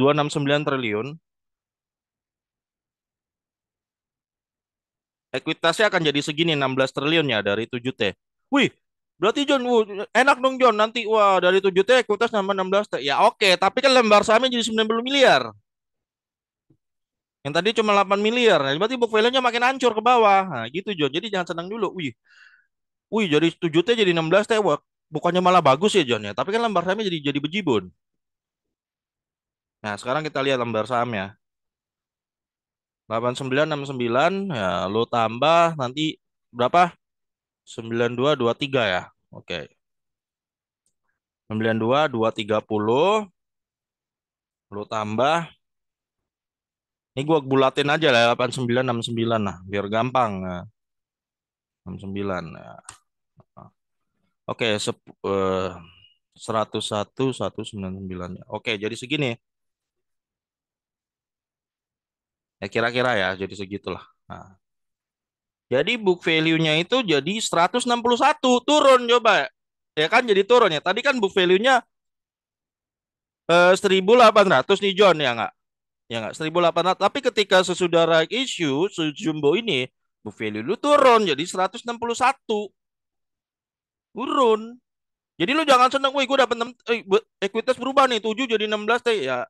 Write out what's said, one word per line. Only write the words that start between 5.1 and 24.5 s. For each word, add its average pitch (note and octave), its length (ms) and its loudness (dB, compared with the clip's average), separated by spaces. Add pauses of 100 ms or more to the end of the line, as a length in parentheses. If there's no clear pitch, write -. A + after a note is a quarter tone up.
Ekuitasnya E3 640 0
akan F3+ 160 0
jadi C#3+ 160 0
segini, D#3 320 -2
enam C3+ 160 -2
belas C3 160 0
triliun D3+ 400 -2
ya, G#2+ 160 -2
dari G#2 240 -2
tujuh B2 240 -8
T. G2+ 240 -4 (320)
Wih, B3+ 240 0 (480)
berarti, A3+ 240 0
John, C#4 240 0
wuh, A#3 160 2 (320)
enak C4 240 4
dong, C4 160 -2
John. B3 240 4
Nanti, A3+ 240 -2
wah, G3+ 320 2
dari F#3 240 2
tujuh F#3+ 240 2
T B3+ 160 4
ekuitas A3+ 320 -2
nambah G3 240 -2
enam F#3+ 160 -4
belas G3+ 160 0
T. C3+ 160 -8
Ya, B2 160 0
oke, F#3+ 400 2
tapi G3 240 0
kan C4+ 80 4
lembar G#3+ 320 4
sahamnya B3 320 2
jadi A3+ 80 -2
sembilan A3 240 -2
puluh A3+ 160 -2
miliar. G#3 480 2 (1900)
Yang C#3+ 160 -8
tadi F#3 80 0 (100)
cuma G#3+ 140 2
delapan G3+ 320 2
miliar. A3+ 400 4
Nah, C3+ 160 0
berarti A3+ 160 -2
book A#3 160 -2
value-nya B3 320 2
makin A#3+ 240 -2
hancur B3+ 240 0
ke G#3+ 100 -4
bawah. A3 460 4
Nah, B2 240 -6
gitu, F#3+ 240 -8
John. C#3+ 160 -2
Jadi, F3+ 160 -6
jangan F#3 240 -4
senang E3+ 160 -10
dulu. G#3 320 -6
Wih. C#3 120 -6 (1000)
Wih, G#3 160 0
jadi D#3 240 4
tujuh E3 320 0
T A#3 120 0
jadi G3 200 2
enam D#3+ 160 0
belas G3+ 160 6
T. A3+ 120 0